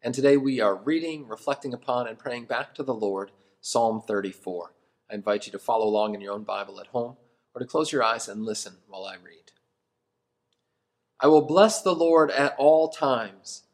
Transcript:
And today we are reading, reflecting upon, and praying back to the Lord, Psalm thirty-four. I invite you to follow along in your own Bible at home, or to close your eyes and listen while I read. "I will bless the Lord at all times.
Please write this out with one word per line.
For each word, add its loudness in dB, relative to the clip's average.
And -6
today 6
we 0
are 4
reading, -4
reflecting -6
upon, -4
and -14
praying -10
back -8
to -10
the -6
Lord, -4
Psalm -2
thirty-four. -8
I -14
invite -4
you -18
to -12
follow -2
along 0
in -12
your -10
own -8
Bible -10
at -20
home, -6
or -4
to -4
close -2
your 0
eyes 0
and -10
listen -10
while -14
I -14
read. -20
"I 4
will 8
bless 4
the 0
Lord 4
at 0
all 6
times. -4